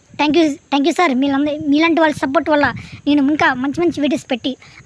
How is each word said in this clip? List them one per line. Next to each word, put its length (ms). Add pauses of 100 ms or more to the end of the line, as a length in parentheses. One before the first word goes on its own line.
(160)
థ్యాంక్ 200
యూ, 120
థ్యాంక్ 400
యూ 40
సార్. 220
మీలంద-, 540
మీలాంటి 320
వాళ్ళ 140
సపోర్ట్ 360
వల్ల 240 (320)
నేను 160
ఇంకా 320
మంచి 260
మంచి 200
వీడియోస్ 300
పెట్టి 260 (300)